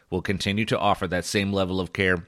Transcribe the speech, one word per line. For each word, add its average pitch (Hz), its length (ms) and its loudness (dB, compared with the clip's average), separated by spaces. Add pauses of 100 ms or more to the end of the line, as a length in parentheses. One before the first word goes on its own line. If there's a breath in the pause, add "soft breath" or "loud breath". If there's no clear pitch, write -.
(100)
We'll 92 120 -2
continue 101 420 -2
to 123 140 -2
offer 98 280 2
that 87 180 -2
same 98 280 0
level 92 260 0
of 90 140 -2
care 92 360 0